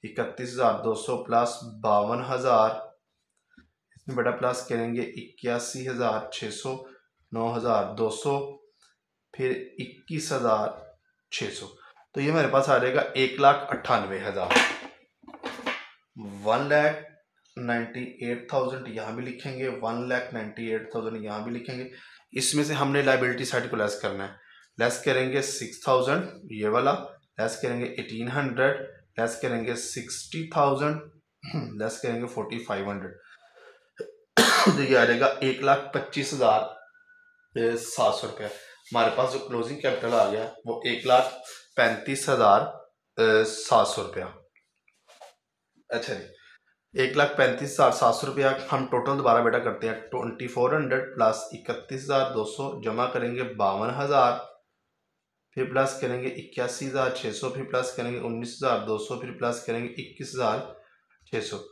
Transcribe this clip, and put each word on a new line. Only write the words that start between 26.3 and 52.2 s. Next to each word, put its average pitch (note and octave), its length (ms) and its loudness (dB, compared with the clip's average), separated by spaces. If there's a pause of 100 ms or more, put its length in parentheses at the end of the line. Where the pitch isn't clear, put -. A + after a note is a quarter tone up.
ये G#2+ 160 -2
वाला, B2+ 240 2 (480)
Less A2+ 220 -2
करेंगे A#2+ 240 -4 (120)
eighteen A2+ 300 -8
hundred, C3 640 0 (300)
less A#2 220 -2
करेंगे A#2 340 -2
सिक्सटी - 680 -8 (100)
थाउजेंड, D3 440 2 (440)
<clears throat> - 360 -6
less A2 220 -4
करेंगे A#2+ 240 -4
फ़ोर्टी A2+ 320 -6
फ़ाइव G2 320 -4
हंड्रेड। F#2+ 220 -8 (1300)
<coughs> G3+ 380 6
तो C#3 60 2
ये C3 140 6
आ A#2 80 8
जाएगा A#2+ 220 4 (160)
एक C3 200 0
लाख C#3 320 4
पच्चीस - 380 -4
हज़ार A2 420 4 (840)
सात A#2 580 2
सौ - 120 -6
रुपया। G#2+ 220 -8
हमारे - 680 -2
पास B2+ 160 2
जो C3 60 -4
क्लोजिंग A#2+ 400 -4
capital B2 360 0
आ G#2 160 6
गया A2 140 -2 (220)
वो - 200 -6
एक A#2+ 200 -2
लाख B2 340 4 (360)
पैंतीस B2+ 520 2
हजार, A2+ 320 8
अ, - 840 2
सात - 440 4
सौ - 160 -4
रुपया। F2+ 320 -8 (1600)
अच्छा A#2+ 240 -4
जी, F#2 100 -10 (800)
एक C3 120 0
लाख C#3+ 120 6
पैंतीस C#3 420 2
हजार C3 220 6
सात A#2 220 4
सौ - 120 -4
रुपया C3+ 440 0
हम C3 160 0
टोटल C#3 300 0
दोबारा A#2+ 240 6
बेटा A#2 180 4
करते A2+ 280 -2
हैं, A2 140 -4
ट्वेंटी A#2+ 480 -6
फ़ोर C3 260 4
हंड्रेड C3 400 0
प्लस A2 400 2
इकतीस C3 480 -8
हजार C3+ 280 2